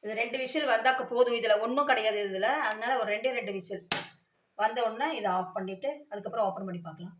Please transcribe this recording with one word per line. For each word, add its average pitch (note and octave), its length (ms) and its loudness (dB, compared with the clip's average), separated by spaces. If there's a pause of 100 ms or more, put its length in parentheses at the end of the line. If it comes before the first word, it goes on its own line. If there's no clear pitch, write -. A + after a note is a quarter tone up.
இது G#3+ 180 -6
ரெண்டு A#3 160 -2
விசில் C4 360 0
வந்தாக்க B3+ 320 4
போதும். A#3+ 340 2
இதுல A3 160 4 (100)
ஒண்ணும் C#4 260 2
கிடையாது G#3+ 340 2
இதுல, G3 240 0 (160)
அதனால A3 340 -2
ஒரு G#3 140 0
ரெண்டே B3 240 0
ரெண்டு G3 200 -4
விசில் F#3 260 -8 (720)
வந்த A3 280 0
உடனே A3+ 220 -2 (100)
இதை G#3 140 0
ஆஃப் F3+ 240 -2
பண்ணிட்டு G3 340 -4 (200)
அதுக்கப்புறம் G#3 380 -2
ஓப்பன் F#3+ 200 -4
பண்ணி F3 140 -8
பார்க்கலாம். E3 380 -12